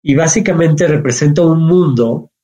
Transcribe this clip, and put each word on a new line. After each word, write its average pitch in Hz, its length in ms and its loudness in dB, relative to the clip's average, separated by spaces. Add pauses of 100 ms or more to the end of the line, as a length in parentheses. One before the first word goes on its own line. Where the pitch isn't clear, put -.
Y 143 120 -2
básicamente 165 720 0
representa 147 560 0
un 160 200 2
mundo 143 680 0 (100)